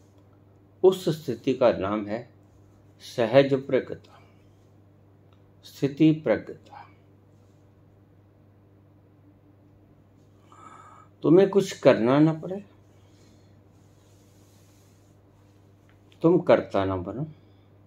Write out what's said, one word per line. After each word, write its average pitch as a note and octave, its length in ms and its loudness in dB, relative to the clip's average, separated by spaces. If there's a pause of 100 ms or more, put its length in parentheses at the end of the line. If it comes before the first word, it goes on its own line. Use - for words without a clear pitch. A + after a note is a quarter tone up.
(840)
उस F#3 320 2
स्थिति B2+ 380 -6
का A#2+ 200 2
नाम G2+ 340 -6
है A2 140 -8 (840)
सहज C3 500 2 (120)
प्रज्ञता, - 540 -6 (1500)
स्थिति D3+ 460 0 (120)
प्रज्ञता। - 600 -6 (4000)
तुम्हें F#3 260 4
कुछ G3 300 -2
करना B2 400 2
ना D#3 140 4
पड़े, F3+ 300 -12 (3500)
तुम E3 180 2
कर्ता G#2 440 0
ना F#2+ 120 -4
बनो, G2 280 -10 (600)